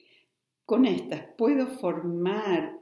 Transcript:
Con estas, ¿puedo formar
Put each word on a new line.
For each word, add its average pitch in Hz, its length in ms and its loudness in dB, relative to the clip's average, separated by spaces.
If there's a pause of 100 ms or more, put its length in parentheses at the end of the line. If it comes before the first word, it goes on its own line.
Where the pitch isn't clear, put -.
(680)
Con 247 200 6
estas, 165 400 -2 (100)
¿puedo 254 300 2
formar 175 1160 -2